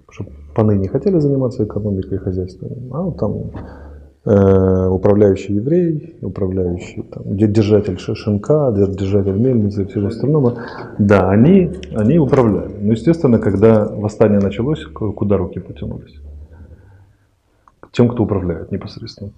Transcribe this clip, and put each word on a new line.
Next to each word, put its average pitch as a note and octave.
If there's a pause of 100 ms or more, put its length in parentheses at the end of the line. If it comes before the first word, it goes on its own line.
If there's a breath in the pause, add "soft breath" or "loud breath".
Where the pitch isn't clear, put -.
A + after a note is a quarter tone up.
Потому -
что -
паны G#2+
не F#2+
хотели F3
заниматься C3+
экономикой G#2
и F#2
хозяйством, F#2 (220)
а E3
вот F#3
там, G#2+ (760 loud breath)
э, F#2+
управляющий G2+
еврей, D#3
управляющий, F#2
там, -
де-, G#2+
держатель G#2
ш-, -
шинка, A#2+
де-, G2+
держатель F#2+
мельницы G#2
и F#2+
всего G2+
остального, B2+ (440 loud breath)
да, G2+
они, D#3+ (220)
они A#2
управляли. A2
Но, G#2
естественно, B2+
когда G#2
восстание G#2
началось, A2+
к-, G2+
куда G2+
руки F2+
потянулись? - (1600 soft breath)
К -
тем, A#2+
кто G#2+
управляет F2+
непосредственно. G2+